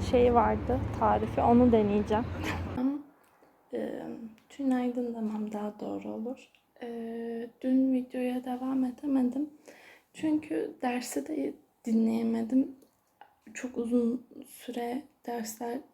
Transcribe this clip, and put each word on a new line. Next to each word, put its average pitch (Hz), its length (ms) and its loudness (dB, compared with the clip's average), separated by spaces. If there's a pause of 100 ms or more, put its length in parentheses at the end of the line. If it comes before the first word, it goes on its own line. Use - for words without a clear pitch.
(120)
şeyi 247 220 6
vardı, 220 460 2 (200)
tarifi. 214 420 2
Onu 240 300 8
deneyeceğim. 214 540 2 (1500)
Ee, - 280 -6 (480)
tünaydın 247 640 -2
demem 214 360 -4
daha 208 280 -6
doğru 202 300 -6
olur. 220 400 -8 (320)
Ee, 233 680 -8 (120)
dün 262 320 4
videoya 254 520 -2
devam 262 400 -2
edemedim. 269 640 0 (640)
Çünkü 311 680 -2
dersi 247 460 -2
de 302 260 -4 (320)
dinleyemedim. 226 880 2 (800)
Çok - 240 -8
uzun 240 480 2 (220)
süre 240 540 -6 (240)
dersler, 240 540 -6 (140)